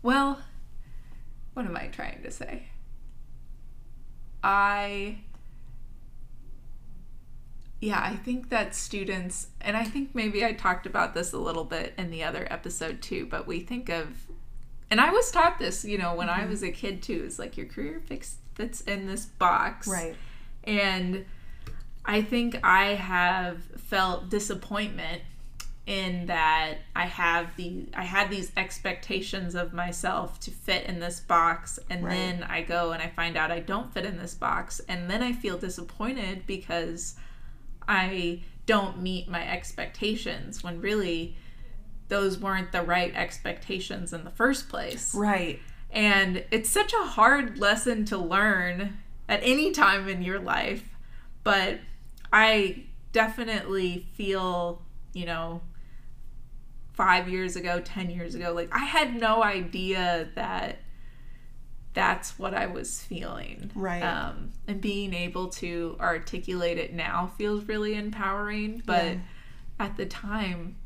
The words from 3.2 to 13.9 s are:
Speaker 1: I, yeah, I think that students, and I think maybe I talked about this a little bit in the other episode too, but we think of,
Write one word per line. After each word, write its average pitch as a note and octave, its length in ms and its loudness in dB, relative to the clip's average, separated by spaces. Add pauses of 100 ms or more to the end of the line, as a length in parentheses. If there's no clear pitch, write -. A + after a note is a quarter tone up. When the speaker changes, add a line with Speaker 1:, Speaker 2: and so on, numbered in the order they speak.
Speaker 1:
I, G3+ 760 4 (2500)
yeah, G#3 220 2
I G3 140 0
think B3 340 -4
that G#3+ 260 2
students, F#3+ 720 -4 (140)
and G#3 140 0
I A3+ 80 2
think C#4 320 -2
maybe G#3+ 300 2
I A3 80 2
talked - 320 2
about F3 280 2
this F3 200 -2
a - 40 -4
little E3 280 -2
bit E3 320 -4
in F3+ 140 -4
the D#3+ 120 -4
other D#3+ 260 -2
episode E3 520 -4
too, - 240 -4
but - 200 -4
we E3 140 -2
think A#3+ 300 -6
of, E3 180 -2 (840)